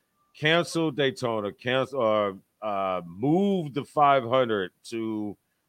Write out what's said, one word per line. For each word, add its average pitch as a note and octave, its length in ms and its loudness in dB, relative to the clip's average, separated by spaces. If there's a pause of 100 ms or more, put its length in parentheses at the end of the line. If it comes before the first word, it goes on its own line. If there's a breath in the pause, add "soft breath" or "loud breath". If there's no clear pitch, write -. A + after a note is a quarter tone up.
(380)
canceled E3 580 0
Daytona, A#2+ 540 0
cancel, A2 920 0 (220)
uh, - 20 -10
uh, G2 400 -2
moved D3+ 720 0
the C3+ 100 -6
five C#3+ 380 4
hundred A2+ 480 2 (200)
to, G#2+ 460 -6 (320)